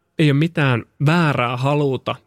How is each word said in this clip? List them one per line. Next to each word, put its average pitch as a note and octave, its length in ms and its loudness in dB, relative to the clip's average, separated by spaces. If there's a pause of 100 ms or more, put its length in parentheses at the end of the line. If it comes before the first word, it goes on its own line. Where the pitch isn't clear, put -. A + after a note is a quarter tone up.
(200)
ei D3+ 120 4
ole C#3 80 2
mitään D3 460 0 (200)
väärää C3+ 520 0
haluta C3+ 580 -2 (120)